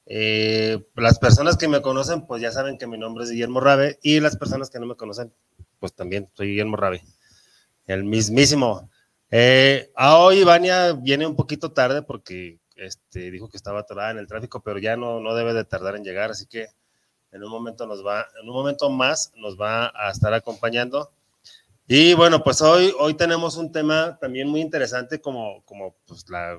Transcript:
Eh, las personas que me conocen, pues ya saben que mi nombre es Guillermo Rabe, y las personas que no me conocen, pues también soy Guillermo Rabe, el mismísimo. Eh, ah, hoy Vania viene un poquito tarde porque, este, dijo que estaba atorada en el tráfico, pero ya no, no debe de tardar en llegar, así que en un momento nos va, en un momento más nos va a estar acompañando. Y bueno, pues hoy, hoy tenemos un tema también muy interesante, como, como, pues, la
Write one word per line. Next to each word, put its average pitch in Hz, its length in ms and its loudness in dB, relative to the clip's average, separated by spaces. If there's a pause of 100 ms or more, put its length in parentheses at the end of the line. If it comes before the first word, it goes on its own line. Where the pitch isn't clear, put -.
Eh, 110 760 -2 (120)
las 117 240 4
personas 147 400 4
que 165 100 -2
me 143 140 2
conocen, 139 440 -4
pues 120 140 -10
ya 117 120 -4
saben 135 260 -6
que 123 80 -14
mi 117 100 -12
nombre 113 280 -10
es 120 60 -10
Guillermo 117 300 -4
Rabe, 139 420 4
y 151 180 4
las 151 180 0
personas 135 320 -6
que 120 100 -12
no 117 60 -10
me 120 100 -12
conocen, 113 340 -12 (480)
pues 95 140 -10
también 95 400 -8
soy 101 160 -8
Guillermo 104 300 -4
Rabe, 92 260 -2 (840)
el 95 180 -4
mismísimo. 113 840 2 (420)
Eh, 131 640 4
ah, 139 260 6
hoy 190 220 8
Vania 180 520 6
viene 139 320 0
un 147 100 -6
poquito 147 360 -6
tarde 135 280 2
porque, 92 600 -14 (160)
este, 92 540 -16
dijo 98 200 -16
que 101 80 -20
estaba 101 220 -8
atorada 104 320 -8
en 113 60 -12
el 104 80 -14
tráfico, 110 360 -14
pero 101 160 -10
ya 110 180 -4
no, 117 240 -8
no 113 140 -6
debe 117 180 -2
de 110 140 -2
tardar 98 300 -6
en 104 80 -12
llegar, 98 260 -6
así 101 160 -14
que 110 220 -14 (640)
en 98 100 -20
un 107 80 -16
momento 117 360 -12
nos 101 200 -12
va, 104 180 -4 (160)
en 110 80 -18
un 123 60 -12
momento 143 340 -2
más 135 460 -2
nos 101 260 -12
va 113 280 -2
a 104 220 -6
estar 107 220 -2
acompañando. 120 800 -4 (760)
Y 160 280 8
bueno, 165 280 6
pues 135 200 0
hoy, 180 360 6
hoy 151 160 0
tenemos 165 420 -2
un 165 160 -8
tema 160 460 -2
también 131 300 -8
muy 151 140 -2
interesante, 131 580 -6
como, 113 460 -10
como, 98 300 -16 (100)
pues, 82 240 -20
la 87 280 -8